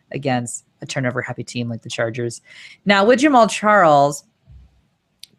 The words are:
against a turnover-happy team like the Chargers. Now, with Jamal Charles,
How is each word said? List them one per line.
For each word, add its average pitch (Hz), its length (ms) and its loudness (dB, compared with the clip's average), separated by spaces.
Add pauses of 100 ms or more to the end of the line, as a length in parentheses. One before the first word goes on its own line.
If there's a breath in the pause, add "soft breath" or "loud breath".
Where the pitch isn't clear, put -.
(120)
against 127 520 -6 (160)
a 151 60 -14
turnover-happy 127 560 -6
team 120 260 -10
like 117 140 -12
the - 60 -18
Chargers. 120 520 -6 (440 loud breath)
Now, 196 200 2
with 247 160 4
Jamal 254 280 4
Charles, 156 760 2 (1160)